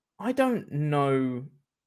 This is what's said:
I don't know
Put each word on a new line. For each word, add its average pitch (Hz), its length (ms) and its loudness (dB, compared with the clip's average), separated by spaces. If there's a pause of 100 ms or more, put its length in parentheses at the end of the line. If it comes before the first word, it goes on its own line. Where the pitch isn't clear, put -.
(180)
I 226 140 -4
don't 254 400 0
know 139 720 0 (420)